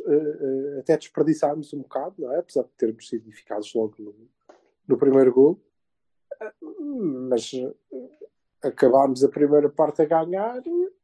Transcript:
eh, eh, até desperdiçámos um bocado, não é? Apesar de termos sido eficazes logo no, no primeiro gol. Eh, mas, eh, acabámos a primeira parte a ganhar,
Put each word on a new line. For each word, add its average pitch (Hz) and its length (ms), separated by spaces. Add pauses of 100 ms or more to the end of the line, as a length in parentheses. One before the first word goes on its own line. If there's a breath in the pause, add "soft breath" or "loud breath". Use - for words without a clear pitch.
eh, 190 80
eh, 143 680
até 156 160
desperdiçámos 151 760
um 139 100
bocado, 151 360
não 127 140
é? 160 80
Apesar 135 240
de - 120
termos 113 320
sido 113 220
eficazes 104 440
logo 110 260
no, 104 120 (760 soft breath)
no 127 100
primeiro 135 340
gol. 143 300 (800)
Eh, - 120 (760)
mas, 117 260
eh, 127 180 (880)
acabámos 135 640
a 139 60
primeira 147 420
parte 151 320
a - 20
ganhar, 180 560 (440)